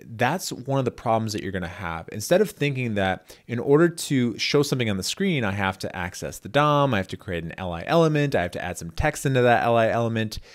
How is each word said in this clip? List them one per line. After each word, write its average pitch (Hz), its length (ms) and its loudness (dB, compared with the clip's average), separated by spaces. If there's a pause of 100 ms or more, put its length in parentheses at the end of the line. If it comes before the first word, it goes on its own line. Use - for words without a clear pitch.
that's 120 460 -2
one 135 280 -4
of 131 60 0
the 120 60 0
problems 113 420 -2
that 104 100 -6
you're 95 80 -6
gonna 90 160 -6
have. 82 440 -8
Instead 139 280 2
of 208 120 2
thinking 131 420 -2
that 95 420 -2 (120)
in 120 120 -4
order 151 300 6
to 131 480 0
show 143 240 2
something 127 280 0
on 101 80 0
the 92 60 -4
screen, 175 400 0
I 98 80 0
have 98 280 -2
to - 160 -8
access 90 420 -8
the - 120 -16
dom, 143 440 4
I 107 40 2
have 95 120 -2
to - 80 -8
create 85 260 -6
an 82 140 -8
L 90 160 -6
I 82 140 -8
element, 151 480 4
I 90 80 2
have 87 80 -2
to - 120 -8
add 87 140 -6
some 85 140 -10
text - 340 -2
into 131 160 4
that 120 220 6
L 117 120 2
I 113 140 4
element, 113 500 -2 (160)